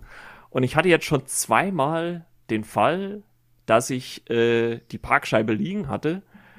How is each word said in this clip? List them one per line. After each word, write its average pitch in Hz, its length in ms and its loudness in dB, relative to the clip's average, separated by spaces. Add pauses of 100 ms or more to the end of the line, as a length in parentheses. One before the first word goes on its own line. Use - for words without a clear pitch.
(500)
Und 131 140 0
ich 127 120 -2
hatte 165 140 2
jetzt 165 160 4
schon 143 220 0
zweimal 165 960 0 (240)
den 110 160 0
Fall, 196 580 0 (420)
dass - 240 2
ich, - 400 -8
äh, 117 520 2 (100)
die - 60 -10
Parkscheibe 113 560 2
liegen 185 340 -4
hatte 156 340 -4 (380)